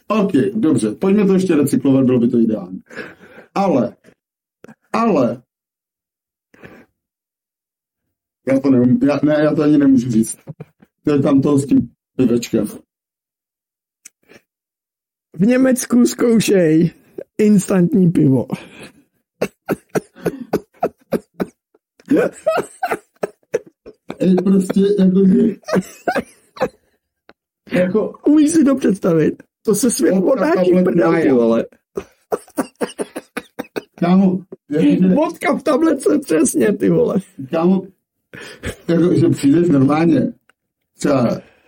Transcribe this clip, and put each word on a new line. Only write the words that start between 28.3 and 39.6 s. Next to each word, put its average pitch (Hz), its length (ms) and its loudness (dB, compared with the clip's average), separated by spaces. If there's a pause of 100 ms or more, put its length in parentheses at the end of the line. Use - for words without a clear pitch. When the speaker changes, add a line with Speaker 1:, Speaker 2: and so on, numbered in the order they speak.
Speaker 2:
si 330 140 2
to 269 100 2
představit? 190 680 -2 (220)
To 208 100 0
se 226 160 -2
svět - 240 0
Speaker 1:
Vodka 190 360 0
Speaker 2:
otáčí 180 200 0
v 180 40 4
Speaker 1:
tablet 180 100 4
Speaker 2:
prdel, - 260 0
ty 165 60 0
Speaker 1:
Maja. 151 180 2
Speaker 2:
vole. 117 300 0 (2250)
Speaker 1:
Kámo, 185 440 2 (300)
jakože 285 460 2
Speaker 2:
Vodka 330 420 -2
v - 60 -10
tabletce, 311 560 0
přesně, 277 540 0
ty 190 160 -2
vole. 165 260 0 (360)
Speaker 1:
Kámo, 180 300 0 (1080)
jako, 170 260 0
že - 160 2
přijdeš 143 400 2